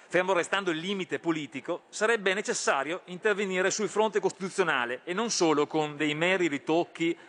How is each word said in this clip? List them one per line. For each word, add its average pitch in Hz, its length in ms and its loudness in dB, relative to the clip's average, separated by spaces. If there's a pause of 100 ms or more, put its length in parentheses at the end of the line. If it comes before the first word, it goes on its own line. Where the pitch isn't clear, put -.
fermo 180 260 2
restando 185 360 0
il 160 80 0
limite 180 400 -4
politico, 156 720 -4
sarebbe 202 460 0
necessario 165 720 -2
intervenire 185 680 0
sul 202 180 -2
fronte 214 300 0
costituzionale 160 880 0
e 170 80 -6
non 214 180 -2
solo 151 340 4
con 151 320 -2
dei 151 160 0
meri 180 340 2
ritocchi 165 680 0 (120)